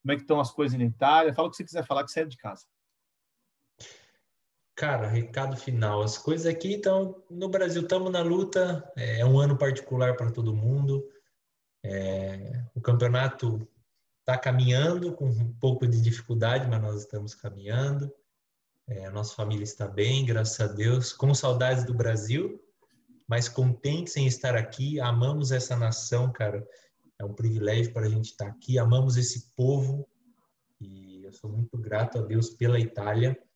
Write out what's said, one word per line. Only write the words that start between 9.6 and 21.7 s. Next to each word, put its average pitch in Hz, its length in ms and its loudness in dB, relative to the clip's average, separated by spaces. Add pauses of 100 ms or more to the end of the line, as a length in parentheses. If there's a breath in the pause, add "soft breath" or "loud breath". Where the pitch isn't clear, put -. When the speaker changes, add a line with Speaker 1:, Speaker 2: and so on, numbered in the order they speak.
Speaker 2:
pra 117 140 -2
todo 113 260 -2
mundo, 139 480 2 (800 loud breath)
é, 98 800 -4 (100)
o 120 60 -6
campeonato 120 840 0 (580)
tá 127 140 0
caminhando 135 760 2
com 143 160 -4
um 117 260 0
pouco 127 320 0
de 117 140 2
dificuldade, 117 680 0
mas 113 120 0
nós 107 220 -4
estamos 104 320 -10
caminhando. 127 760 -4 (800)
É, 95 180 -10
a 98 40 -12
nossa 107 240 -6
família 107 300 -4
está 104 220 -8
bem, 113 380 0
graças 110 360 0
a 107 120 2
Deus, 120 400 0
com 139 220 4
saudades 127 500 2